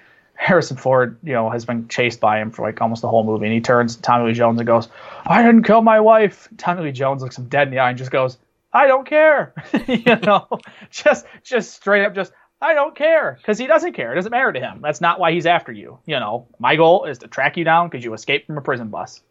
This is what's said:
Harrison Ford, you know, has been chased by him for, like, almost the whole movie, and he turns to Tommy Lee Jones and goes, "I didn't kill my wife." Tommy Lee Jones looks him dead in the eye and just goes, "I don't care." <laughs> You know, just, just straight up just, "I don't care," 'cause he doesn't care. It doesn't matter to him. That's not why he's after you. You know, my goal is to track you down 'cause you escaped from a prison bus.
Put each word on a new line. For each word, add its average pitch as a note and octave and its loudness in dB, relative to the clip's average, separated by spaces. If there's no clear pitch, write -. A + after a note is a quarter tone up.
Harrison E3 0
Ford, B2+ 0
you D#3 -10
know, A2+ -2
has A#2 -6
been A#2 -6
chased A#2+ -2
by G#2+ 0
him A2 -6
for, - -10
like, A2 -6
almost A2+ -4
the A#2+ -4
whole A2+ 2
movie, G#2+ -4
and G#2+ -2
he A#2 0
turns A#2+ 0
to - -20
Tommy A#2+ 0
Lee A2+ 0
Jones A#2 0
and A2+ -4
goes, A#2 0
"I A#3 4
didn't A3+ 6
kill A3 4
my A3 4
wife." G#3+ 4
Tommy F3+ -4
Lee D3 -6
Jones C3+ -4
looks B2+ -12
him B2+ -14
dead C#3 0
in C3 -10
the B2+ 0
eye B2+ 2
and B2 -4
just B2+ -12
goes, C3 -2
"I C4+ 4
don't C4 2
care." D4+ 2
<laughs> - -2
You A#3 2
know, G3+ 0
just, - 0
just A#3 -6
straight G3+ 0
up G3+ -6
just, F#3+ -6
"I D#4+ 0
don't D4 -2
care," C#4 0
'cause G#3+ -2
he B3+ -6
doesn't D#4+ 0
care. A#2+ -8
It C3+ -6
doesn't F#3+ -4
matter B3 0
to C3+ -8
him. G#2 -10
That's D3 -6
not E3+ 0
why E3 0
he's E3 -2
after E3 0
you. G#2 -18
You D3 -6
know, A2+ -8
my B2+ 2
goal E3 4
is C#3+ -10
to - -20
track C#3 -4
you E3+ -4
down E3 2
'cause B2 -12
you A2+ -10
escaped C#3+ -6
from D3+ -10
a C#3 -8
prison A#2+ -6
bus. - -14